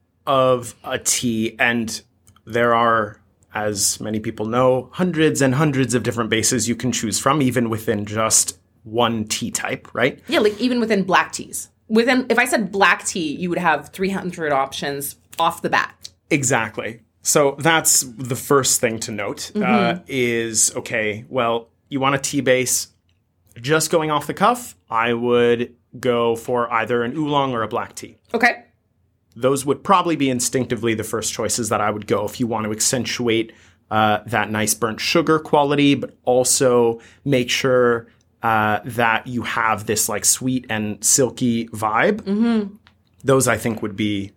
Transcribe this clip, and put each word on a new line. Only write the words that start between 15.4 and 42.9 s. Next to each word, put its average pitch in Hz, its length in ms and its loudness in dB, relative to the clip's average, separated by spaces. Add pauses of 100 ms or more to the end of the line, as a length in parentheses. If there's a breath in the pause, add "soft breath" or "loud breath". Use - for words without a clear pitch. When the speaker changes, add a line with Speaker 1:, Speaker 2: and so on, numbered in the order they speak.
Speaker 2:
the 175 80 -2
bat. - 400 -2 (200)
Speaker 1:
Exactly. 117 720 -2 (200)
So 143 380 2
that's 160 420 2
the 127 360 -6
first - 440 2
thing 113 200 0
to 117 100 -8
note, 104 420 -6
Speaker 2:
Mm-hmm. - 100 -2
Speaker 1:
uh, 117 440 2
is, 117 680 0
okay, 110 520 -4
well, 117 400 -2 (200)
you 135 100 -6
want 135 160 2
a 139 40 0
tea 139 220 -4
base. 127 460 2 (720)
Just 156 300 0
going 156 180 2
off 147 160 0
the 151 80 -6
cuff, 240 420 0 (140)
I 117 240 2
would 120 600 2 (240)
go 120 380 2
for 120 360 -2
either 117 300 0
an 127 120 -4
oolong 143 380 0
or 113 80 -2
a 107 60 -2
black 107 260 -6
tea. - 240 -16 (160)
Speaker 2:
Okay. 240 300 0 (720)
Speaker 1:
Those 131 300 0
would 139 180 -2
probably 175 320 2
be 139 140 0
instinctively 120 680 -2
the 107 80 -6
first 110 300 -6
choices 110 360 -2
that 107 120 0
I 104 100 0
would 104 160 -6
go 104 180 0
if - 140 -8
you 120 80 0
want 110 180 -2
to 107 60 -2
accentuate, 113 840 -2 (380 soft breath)
uh, 107 360 4
that 107 240 0
nice 107 220 0
burnt 113 260 -4
sugar 156 400 2
quality, 143 560 4
but - 280 -8
also 123 760 2 (260 loud breath)
make 127 240 0
sure, 120 580 2 (360 soft breath)
uh, 107 420 2
that 113 420 0
you 120 160 -6
have 110 420 -2
this, 107 240 -2
like, 104 160 -4
sweet 127 440 -2
and 107 340 -4
silky 117 640 0
vibe. 113 540 0
Speaker 2:
Mm-hmm. 214 520 0 (480)